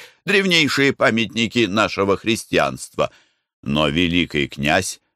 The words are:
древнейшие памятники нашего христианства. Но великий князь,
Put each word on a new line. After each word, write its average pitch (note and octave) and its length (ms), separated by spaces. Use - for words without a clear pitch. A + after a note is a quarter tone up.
древнейшие E3 680
памятники A2+ 720
нашего G2 500
христианства. D#2 960
Но D2 260
великий D#2+ 580
князь, D2+ 540